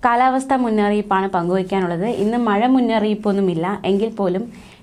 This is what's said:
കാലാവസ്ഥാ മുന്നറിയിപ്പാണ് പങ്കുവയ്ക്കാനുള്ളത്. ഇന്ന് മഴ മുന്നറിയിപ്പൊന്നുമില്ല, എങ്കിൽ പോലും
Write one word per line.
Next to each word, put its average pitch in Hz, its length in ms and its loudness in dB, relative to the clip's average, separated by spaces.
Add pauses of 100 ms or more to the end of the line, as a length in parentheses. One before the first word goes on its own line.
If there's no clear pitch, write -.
കാലാവസ്ഥാ 262 520 2
മുന്നറിയിപ്പാണ് 208 720 0
പങ്കുവയ്ക്കാനുള്ളത്. 185 760 -2
ഇന്ന് 226 300 0
മഴ 226 300 0
മുന്നറിയിപ്പൊന്നുമില്ല, 208 1160 0
എങ്കിൽ 196 240 2
പോലും 202 440 -2 (300)